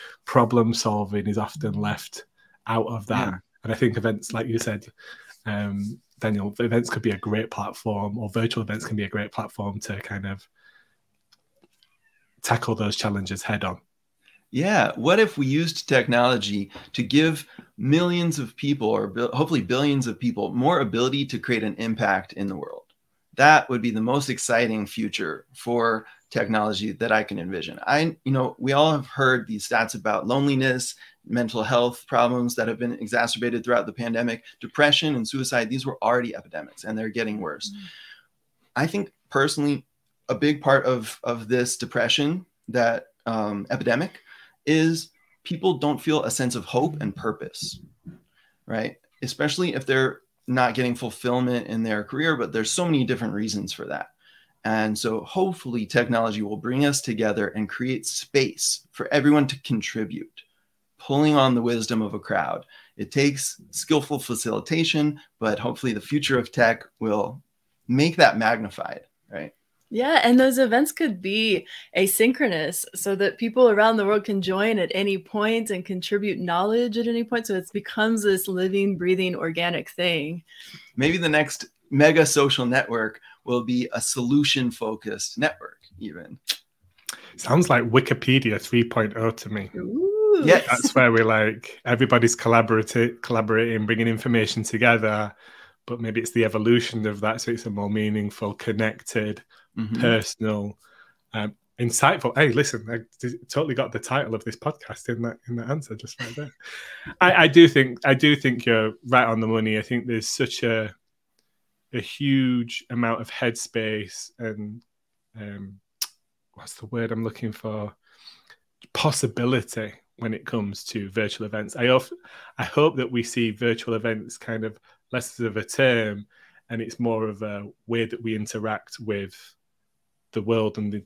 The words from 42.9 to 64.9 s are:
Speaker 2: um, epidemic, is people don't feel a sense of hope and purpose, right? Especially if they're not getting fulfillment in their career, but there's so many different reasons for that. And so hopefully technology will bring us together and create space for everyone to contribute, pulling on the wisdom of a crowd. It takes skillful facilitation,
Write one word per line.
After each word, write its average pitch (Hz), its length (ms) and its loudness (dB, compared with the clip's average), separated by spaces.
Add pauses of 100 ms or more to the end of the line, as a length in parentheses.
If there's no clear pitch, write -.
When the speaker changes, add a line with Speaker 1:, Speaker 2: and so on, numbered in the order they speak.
Speaker 2:
um, 104 440 -4
epidemic, 120 520 -2 (440)
is 160 440 2 (340)
people 175 340 0
don't 143 240 -2
feel 151 220 2
a 120 80 -4
sense 123 240 -2
of 107 100 -8
hope 147 360 0
and 104 140 -4
purpose, - 640 -8 (840)
right? 113 320 -6 (240)
Especially 147 520 -2
if 135 120 -6
they're 131 360 0 (260)
not 123 260 2
getting 123 220 -2
fulfillment 123 720 -2
in 113 160 -4
their 107 200 -2
career, 151 320 -2
but 110 160 -4
there's 110 200 -2
so 180 140 0
many 151 180 2
different 110 300 -2
reasons 104 400 -4
for - 120 -12
that. - 240 -8 (540)
And 110 340 -2
so 113 240 -4
hopefully 151 640 -4
technology 113 560 0
will 104 160 -6
bring 127 280 0
us 143 160 0
together 107 460 -2
and 104 220 -6
create 127 360 -6
space - 840 -2
for - 200 -8
everyone 147 360 6
to 139 140 -6
contribute, - 840 -6 (560)
pulling 147 360 4
on 131 200 6
the 120 60 2
wisdom 117 400 0
of 104 120 -4
a 104 60 -6
crowd. - 460 -4 (300)
It 104 160 -8
takes 139 480 0 (120)
skillful 147 480 0
facilitation, 147 1000 -2 (200)